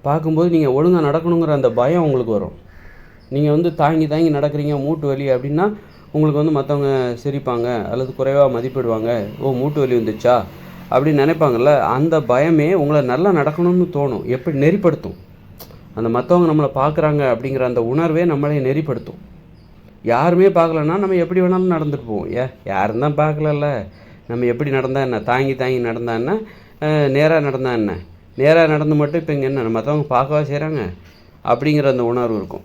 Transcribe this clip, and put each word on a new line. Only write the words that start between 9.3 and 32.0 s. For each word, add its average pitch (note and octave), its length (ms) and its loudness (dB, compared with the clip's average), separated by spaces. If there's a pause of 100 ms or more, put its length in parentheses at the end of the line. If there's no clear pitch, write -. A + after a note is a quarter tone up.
"ஓ, C3+ 120 -2
மூட்டு C#3+ 280 -2
வலி B2 180 2
வந்துச்சா?" A2 460 0 (480)
அப்படின்னு C#3+ 300 2
நினைப்பாங்கல்ல. C#3+ 580 2
அந்த C#3+ 400 2
பயமே D3 540 2
உங்களை D3+ 280 2
நல்லா C3+ 300 0
நடக்கணும்னு E3+ 640 2
தோணும். C3+ 320 -2
எப்படி C3+ 340 -4
நெறிப்படுத்தும். D#3 560 0 (800)
அந்த A2+ 160 -2
மத்தவங்க D#3+ 440 2
நம்மளை D3+ 240 0
பார்க்குறாங்க D3 600 0
அப்படிங்கிற C3 220 -4
அந்த B2 240 0
உணர்வே D#3+ 420 0
நம்மளை D3 360 0
நெறிப்படுத்தும். C#3 580 -4 (840)
யாருமே E3+ 440 4
பார்க்கலன்னா E3 500 2
நம்ம F#3+ 180 0
எப்படி F3 260 0
வேணாலும் F#3 300 2
நடந்துட்டு D3+ 360 -2
போவோம். F#2 280 -6
ஏ, B2+ 100 -2 (200)
யாரும் G#2 340 -2
தான் C#3+ 160 0
பார்க்கலல்ல, D3 680 -2 (420)
நம்ம A#2+ 180 -2
எப்படி A#2+ 240 0
நடந்தா C3+ 320 0
என்ன, B2 180 -2
தாங்கி C3 360 0
தாங்கி B2+ 220 -2
நடந்தா A#2 360 -4
என்ன, C3 240 -2 (460)
அ, D3+ 240 2
நேரா D3+ 320 2
நடந்தா C3 320 -2
என்ன, G#2 260 -2 (380)
நேரா D#3 320 4
நடந்து D3+ 280 2
மட்டும் D3+ 240 0
இப்ப D#3+ 140 -4
இங்க C3+ 120 -2
என்ன, C3+ 180 -2
மத்தவங்க B2+ 560 0
பார்க்கவா C#3 220 0
செய்றாங்க D3 380 -4 (680)
அப்படிங்கிற C#3+ 380 2
அந்த B2+ 200 2